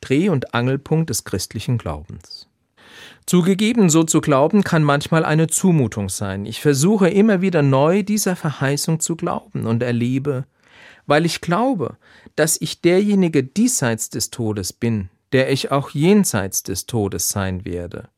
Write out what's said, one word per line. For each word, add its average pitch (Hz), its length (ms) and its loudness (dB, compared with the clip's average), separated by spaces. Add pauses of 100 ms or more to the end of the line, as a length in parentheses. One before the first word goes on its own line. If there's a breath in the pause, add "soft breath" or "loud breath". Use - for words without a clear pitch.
Dreh- 160 300 0
und 135 240 -2
Angelpunkt 135 560 -2
des - 140 -6
christlichen - 540 -4
Glaubens. - 720 -12 (760 loud breath)
Zugegeben, 196 640 2
so 165 140 4
zu 160 160 2
glauben, 156 420 2
kann 160 220 2
manchmal 147 400 2
eine 160 240 2
Zumutung 127 600 0
sein. 98 380 -6
Ich 110 140 -10
versuche 175 480 2
immer 196 320 4
wieder 175 200 2
neu, 147 440 2
dieser 202 320 -2
Verheißung 147 640 -2
zu 170 160 -4
glauben 135 500 -6
und 113 160 0
erlebe, 127 640 -2 (600 soft breath)
weil 151 200 4
ich - 140 -4
glaube, 196 560 -2 (400 soft breath)
dass 160 240 0
ich - 220 -8
derjenige 180 600 2
diesseits 131 680 -2
des - 200 -6
Todes 107 420 -4
bin, 110 360 -2 (240)
der 131 180 2
ich 135 220 -2
auch 135 180 -2
jenseits 143 720 2
des - 240 -8
Todes 98 440 -2
sein 95 340 -4
werde 87 540 -10